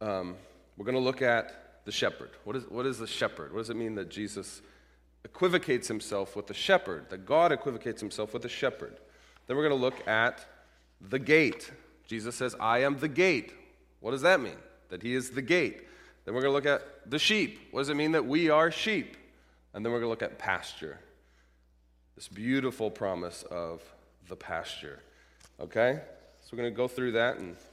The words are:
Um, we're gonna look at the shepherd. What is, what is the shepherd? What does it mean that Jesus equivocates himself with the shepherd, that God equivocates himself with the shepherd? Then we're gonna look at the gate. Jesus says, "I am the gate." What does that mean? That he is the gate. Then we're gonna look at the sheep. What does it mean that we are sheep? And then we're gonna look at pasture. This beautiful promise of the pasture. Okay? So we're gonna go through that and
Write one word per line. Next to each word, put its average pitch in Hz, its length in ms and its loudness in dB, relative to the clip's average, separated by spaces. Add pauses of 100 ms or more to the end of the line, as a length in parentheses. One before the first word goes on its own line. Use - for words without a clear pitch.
Um, 92 340 -4 (420)
we're 101 80 -12
gonna 131 140 0
look 127 220 0
at - 640 0
the 104 60 -8
shepherd. - 400 -2 (120)
What 104 120 -8
is, 127 140 -6
what 123 160 -4
is 127 140 -2
the 110 80 -8
shepherd? 85 460 -4
What 101 60 -4
does 113 100 -6
it 113 80 -4
mean 113 180 -4
that 95 140 -6
Jesus 98 520 -8 (600)
equivocates 160 640 0
himself 104 480 -4
with 104 120 -8
the 101 60 -12
shepherd, 98 560 2
that 95 160 -10
God 160 260 6
equivocates 123 500 -2
himself 107 320 -6
with 117 100 -6
the 120 60 -8
shepherd? - 480 -4 (480)
Then 127 100 -2
we're 147 80 2
gonna 151 120 6
look 127 320 0
at 113 380 2 (540)
the 98 200 -4
gate. 139 520 4 (340)
Jesus 113 300 -8
says, 127 240 -2
"I 113 200 4
am 139 200 2
the 151 80 -2
gate." 151 460 2 (460)
What 110 120 -4
does 135 100 -2
that 170 200 6
mean? 101 160 -6 (320)
That 90 120 -8
he 120 140 -2
is 123 160 -2
the 123 100 -4
gate. 160 460 2 (380)
Then 104 100 -4
we're 127 60 0
gonna 139 120 4
look 139 120 2
at - 440 0
the 135 80 -2
sheep. 180 540 2
What 131 100 -2
does 139 80 -2
it 151 60 0
mean 151 160 2
that 151 140 4
we 156 240 2
are 156 200 6
sheep? 165 460 -2 (580)
And 104 120 -8
then 120 80 0
we're 120 60 0
gonna 117 100 0
look 113 120 -2
at - 160 -6
pasture. - 640 -6 (1160)
This - 120 -18
beautiful 117 640 -2
promise 87 520 -4
of 85 380 -8 (460)
the 92 80 -10
pasture. 80 640 -8 (600)
Okay? 127 420 2 (400)
So - 100 -20
we're 117 120 -6
gonna 120 80 -2
go 123 160 0
through 123 260 -2
that 117 240 4
and 87 180 -10 (180)